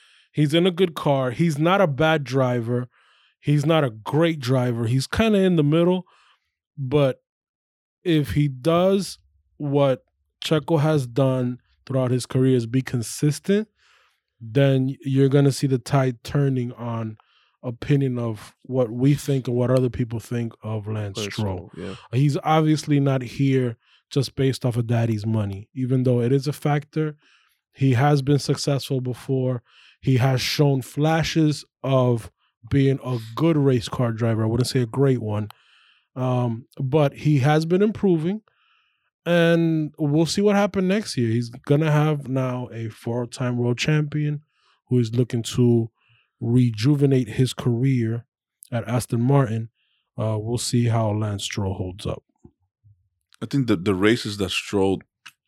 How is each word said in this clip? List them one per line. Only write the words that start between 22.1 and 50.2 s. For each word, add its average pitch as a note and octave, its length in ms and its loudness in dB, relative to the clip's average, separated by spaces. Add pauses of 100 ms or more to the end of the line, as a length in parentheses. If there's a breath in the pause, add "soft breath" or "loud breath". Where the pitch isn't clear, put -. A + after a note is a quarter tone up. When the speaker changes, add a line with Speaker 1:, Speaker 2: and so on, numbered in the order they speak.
Speaker 1:
He's C#3 320 2
obviously D#3 560 2
not C3+ 220 0
here B2+ 540 -2 (340 soft breath)
just - 260 -2
based C3+ 280 -2
off A#2+ 120 -2
of A#2 100 -2
daddy's A2+ 400 -2
money, G#2 480 -4
even C3 300 -2
though B2 160 2
it A#2+ 120 0
is C3+ 140 0
a D3 60 -2
factor. D3+ 640 -4 (560 soft breath)
He C3+ 220 2
has C#3+ 280 2
been C#3 160 2
successful C3+ 600 -2
before. B2+ 600 -4 (380 soft breath)
He C3 180 2
has B2+ 220 2
shown C#3 420 2
flashes D#3 840 0 (180)
of B2 480 0 (400)
being C3+ 340 2
a B2+ 140 -6 (160)
good D#3 220 2
race C3+ 320 2
car A#2 240 -2
driver. A2+ 320 0
I - 20 0
wouldn't B2 220 2
say C3 120 0
a B2 60 0
great C3 340 2
one. G#2+ 280 -4 (680 soft breath)
Um, B2 520 -2 (120)
but C#3+ 360 2
he D3 260 2
has D3+ 260 2
been F#3 160 0
improving. G3 600 0 (840)
And E3 680 2
we'll D#3 260 2
see D#3+ 160 0
what G3+ 160 4
happened G3 320 0
next G3+ 300 -2
year. A#2 100 2
He's A#2 220 -2
gonna D3 420 0
have D3+ 360 0
now B2+ 440 -4
a A2+ 160 -8
four-time A#2+ 680 -6
world A#2+ 180 0
champion D3+ 640 -2 (460)
who B2+ 120 2
is A2+ 160 0
looking A#2+ 280 0
to A#2 480 2 (500)
rejuvenate B2 880 2
his B2 240 0
career A#2 720 -2 (480)
at A#2 160 -4
Aston A#2 320 -2
Martin. A#2 480 2 (480)
Uh, A2 240 -2